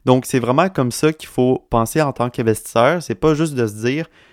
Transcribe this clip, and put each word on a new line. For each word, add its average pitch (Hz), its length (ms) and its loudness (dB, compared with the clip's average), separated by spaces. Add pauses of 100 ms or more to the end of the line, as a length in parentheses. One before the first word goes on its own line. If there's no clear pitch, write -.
Donc, 127 200 4
c'est - 140 0
vraiment 131 300 2
comme 131 240 -2
ça 156 200 0
qu'il - 160 -12
faut 127 400 0
penser 117 320 0
en 143 120 0
tant 120 180 -2
qu'investisseur. 123 720 0
C'est - 140 -6
pas 156 180 2
juste 151 200 -2
de 120 120 0
se 104 80 -6 (100)
dire, « 143 220 -2 (260)